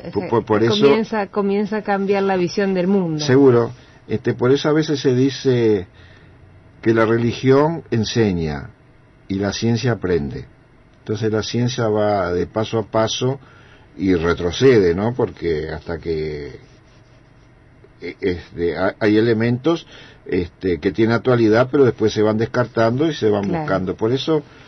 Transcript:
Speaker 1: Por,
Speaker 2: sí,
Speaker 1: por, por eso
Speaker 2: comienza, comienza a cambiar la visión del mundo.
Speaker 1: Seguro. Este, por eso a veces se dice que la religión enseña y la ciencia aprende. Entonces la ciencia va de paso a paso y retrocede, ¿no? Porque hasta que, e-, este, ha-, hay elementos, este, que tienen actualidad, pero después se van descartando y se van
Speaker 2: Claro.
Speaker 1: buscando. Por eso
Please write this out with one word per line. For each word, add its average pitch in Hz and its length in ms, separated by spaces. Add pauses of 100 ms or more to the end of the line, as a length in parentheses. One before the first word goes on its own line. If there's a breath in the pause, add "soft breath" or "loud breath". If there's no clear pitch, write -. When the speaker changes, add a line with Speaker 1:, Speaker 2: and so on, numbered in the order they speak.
(120)
Speaker 1:
Por, 98 120
Speaker 2:
sí, 87 60
Speaker 1:
por, 113 160
por 107 180
eso 110 180
Speaker 2:
comienza, 208 460
comienza 202 500
a 208 60
cambiar 196 400
la 196 140
visión 190 360
del 180 140
mundo. 170 360
Speaker 1:
Seguro. 127 480 (360 loud breath)
Este, 113 260
por 120 180
eso 143 180
a 147 40
veces 156 260
se 131 140
dice 123 760 (920 loud breath)
que 113 140
la 113 100
religión 131 840
enseña 92 800 (560)
y 95 80
la 98 180
ciencia 117 380
aprende. 87 560 (520)
Entonces 110 320
la 107 120
ciencia 123 460
va 104 420
de 87 160
paso 110 320
a 107 40
paso 127 560 (580 loud breath)
y 95 180
retrocede, 87 800
¿no? 107 200
Porque 82 560
hasta 78 280
que, 76 640 (1400)
e-, 90 200
este, 85 560
ha-, 92 220
hay 107 180
elementos, 120 680 (380 loud breath)
este, 87 540
que 98 120
tienen 113 240
actualidad, 117 560
pero 143 140
después 110 280
se 110 80
van 107 160
descartando 117 720
y 151 40
se 110 160
van 101 140
Speaker 2:
Claro. 165 200
Speaker 1:
buscando. 92 320
Por 110 160
eso 151 320 (240 loud breath)